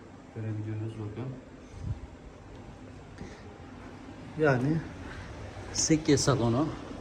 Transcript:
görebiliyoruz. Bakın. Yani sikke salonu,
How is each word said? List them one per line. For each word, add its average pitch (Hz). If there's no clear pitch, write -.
görebiliyoruz. 107
Bakın. 110
Yani 143
sikke 156
salonu, 123